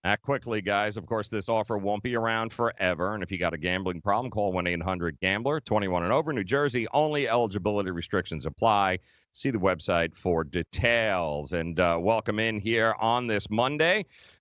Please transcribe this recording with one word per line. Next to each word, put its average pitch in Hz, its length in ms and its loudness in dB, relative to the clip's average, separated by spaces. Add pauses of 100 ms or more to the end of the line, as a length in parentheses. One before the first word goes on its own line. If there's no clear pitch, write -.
Act 101 160 2
quickly, 120 400 -2
guys. 101 340 0
Of 92 80 -8
course, 107 240 -4
this 104 200 -4
offer 110 280 0
won't 101 240 -2
be 120 140 -4
around 113 380 0
forever. 95 640 -2
And 101 100 -4
if 90 80 -8
you 92 60 -4
got 85 160 0
a 80 40 -8
gambling 90 420 -2
problem, 107 300 0
call 101 220 -2
one 90 160 -2
eight 87 120 -2
hundred 85 380 -2
gambler, 113 400 0
twenty-one 98 460 0
and 95 80 2
over, 151 200 0
New 117 120 -2
Jersey 123 480 0
only. 147 360 2
Eligibility 104 640 0
restrictions 85 560 -4
apply. 95 540 2 (320)
See - 180 -4
the 113 80 -2
website 87 560 2
for 82 300 0
details. 87 1080 0
And, 85 260 -2
uh, 85 200 4
welcome 107 380 0
in 110 220 0
here 113 400 2
on 120 260 2
this 104 240 -2
Monday 151 560 2 (340)